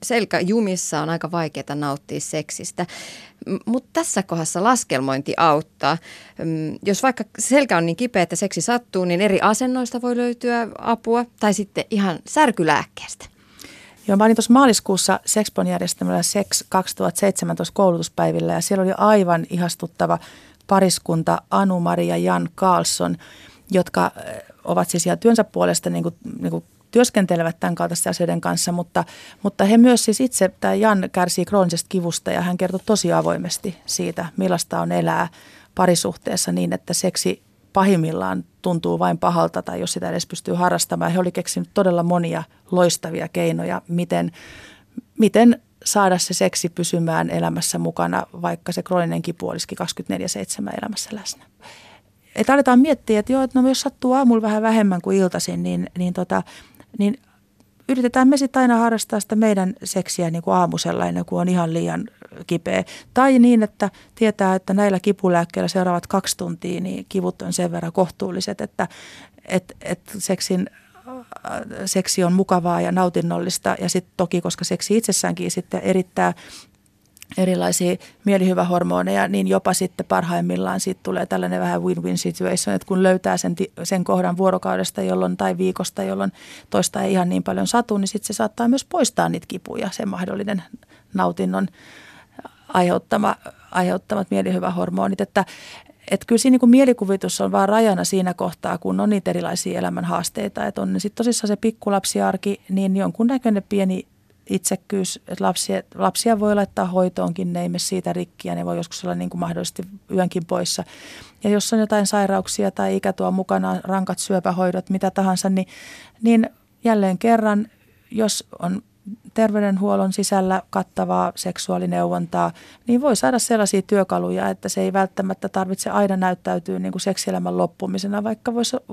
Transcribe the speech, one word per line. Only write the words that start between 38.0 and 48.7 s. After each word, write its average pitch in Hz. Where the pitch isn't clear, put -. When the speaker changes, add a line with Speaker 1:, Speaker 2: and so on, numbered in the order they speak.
Speaker 2:
tuntuu 170
vain 175
pahalta 170
tai -
jos -
sitä 180
edes 170
pystyy -
harrastamaan. 175
He 180
oli 180
keksinyt 175
todella 180
monia 170
loistavia 170
keinoja, 170
miten, 175
miten 220
saada 190
se 175
seksi 180
pysymään 170
elämässä 170
mukana, 170
vaikka 170